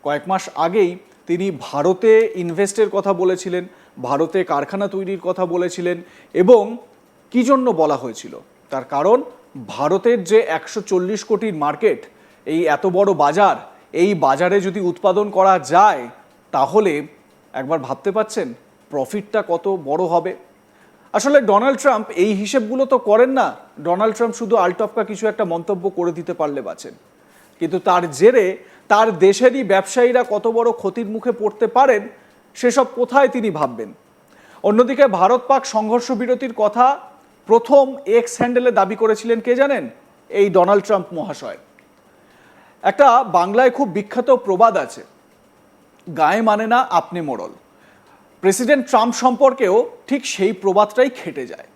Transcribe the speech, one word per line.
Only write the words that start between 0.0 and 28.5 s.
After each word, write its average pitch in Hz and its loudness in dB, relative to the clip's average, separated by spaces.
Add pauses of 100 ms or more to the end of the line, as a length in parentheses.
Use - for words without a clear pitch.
কয়েক 147 -4
মাস 185 -4
আগেই 180 0 (280)
তিনি 180 -2 (100)
ভারতে 214 2
ইনভেস্টের 190 -2
কথা 196 -2
বলেছিলেন, 180 -2 (380)
ভারতে 160 -2
কারখানা 180 -4
তৈরির 190 -6
কথা 185 -2
বলেছিলেন 175 -4 (320)
এবং 214 4 (540)
কি 247 0
জন্য 254 2
বলা 156 0
হয়েছিল? 120 -12 (300)
তার 131 -8
কারণ 180 0 (440)
ভারতের 185 -2
যে 214 4
একশো - -6
চল্লিশ 196 -4
কোটির 214 -4
মার্কেট, 151 -2 (400)
এই 165 -2
এত 151 0
বড় 190 2
বাজার, 156 2 (360)
এই 190 2
বাজারে 165 2
যদি 190 -6
উৎপাদন 190 -2
করা 190 4
যায় 151 2 (420)
তাহলে 147 0 (460)
একবার 135 -4
ভাবতে 135 -6
পারছেন 196 -4 (360)
প্রফিটটা 202 -4
কত 180 -4
বড় 156 -2
হবে? 170 -2 (760)
আসলে 277 2
ডোনাল্ড 226 0
ট্রাম্প 220 -2
এই 202 0
হিসেবগুলো 220 -2
তো 262 0
করেন 226 2
না। 240 -2 (240)
ডোনাল্ড 185 -2
ট্রাম্প 233 -2
শুধু 233 -2
আলটপকা 202 -2
কিছু 214 -6
একটা 214 -4
মন্তব্য 175 -4
করে 175 -4
দিতে 165 -10
পারলে 147 -6
বাঁচেন, - -14 (640)
কিন্তু 165 -4
তার 180 0
জেরে 196 2 (300)